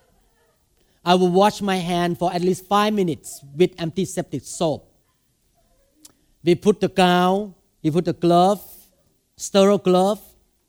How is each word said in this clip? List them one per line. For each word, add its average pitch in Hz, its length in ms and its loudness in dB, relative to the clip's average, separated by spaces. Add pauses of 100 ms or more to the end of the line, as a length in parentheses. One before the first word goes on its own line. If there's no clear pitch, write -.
(1040)
I 175 100 4
will 185 160 2
wash 202 300 2
my 196 160 -2
hand 175 420 -4
for 175 140 -2
at 175 80 -4
least 180 260 -2
five 208 260 0
minutes 180 520 -6 (100)
with 175 260 0
antiseptic 165 600 -8
soap. - 480 -8 (1500)
We 175 120 2
put 196 260 0
the 190 80 -2
gown, 180 680 0 (280)
we 156 80 -2
put 165 160 -2
the 170 60 -2
glove, 175 500 2 (720)
sterile 202 420 2
glove. 185 420 0 (480)